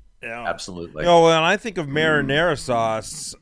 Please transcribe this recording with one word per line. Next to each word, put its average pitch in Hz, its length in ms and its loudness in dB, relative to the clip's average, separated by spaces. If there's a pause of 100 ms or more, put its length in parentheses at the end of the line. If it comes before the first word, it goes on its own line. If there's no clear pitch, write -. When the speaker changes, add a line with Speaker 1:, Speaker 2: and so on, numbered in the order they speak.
(200)
Speaker 1:
Yeah. 117 240 -12
Speaker 2:
Absolutely. 85 600 -8
Speaker 1:
You - 40 2
know, 170 140 8
when 165 120 6
I 165 220 2
think 202 220 -8
of 156 80 -4
marinara 151 680 0
Speaker 2:
Mm. 135 40 -10
Speaker 1:
sauce, 113 840 -4